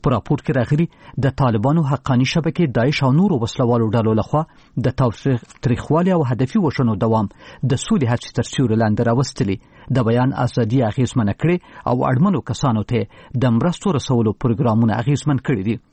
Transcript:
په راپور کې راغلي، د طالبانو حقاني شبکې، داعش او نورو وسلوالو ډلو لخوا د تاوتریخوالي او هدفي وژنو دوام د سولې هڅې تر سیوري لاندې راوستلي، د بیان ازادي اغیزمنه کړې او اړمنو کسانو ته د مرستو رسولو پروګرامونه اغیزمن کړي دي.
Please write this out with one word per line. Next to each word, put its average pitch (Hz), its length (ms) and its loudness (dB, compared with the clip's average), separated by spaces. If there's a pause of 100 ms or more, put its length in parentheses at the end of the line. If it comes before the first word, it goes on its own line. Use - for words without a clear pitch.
په 139 120 0
راپور 135 300 -2
کې 160 160 -4
راغلي، 156 260 0 (320)
د 123 240 -2
طالبانو 135 480 2
حقاني 131 440 0
شبکې، 165 440 0
داعش 139 240 0
او 135 160 2
نورو 185 240 2
وسلوالو 117 480 0
ډلو 110 300 0
لخوا 151 240 -2 (420)
د 127 160 -2
تاوتریخوالي 139 1120 0
او 165 160 2
هدفي 131 320 0
وژنو 123 320 0
دوام 110 320 0 (400)
د 127 80 2
سولې 151 320 0
هڅې 120 320 -2
تر - 160 -4
سیوري 113 280 2
لاندې 107 280 2
راوستلي، 139 500 -2 (300)
د 127 180 2
بیان 123 220 2 (160)
ازادي 120 400 0
اغیزمنه 110 480 0
کړې 170 220 0 (340)
او 123 60 0 (120)
اړمنو 139 400 2
کسانو 113 420 0
ته 113 160 -2 (360)
د 123 120 4
مرستو 175 420 0
رسولو 117 360 0 (100)
پروګرامونه 117 600 2
اغیزمن 143 440 0
کړي 110 220 -2
دي. 110 80 -2 (160)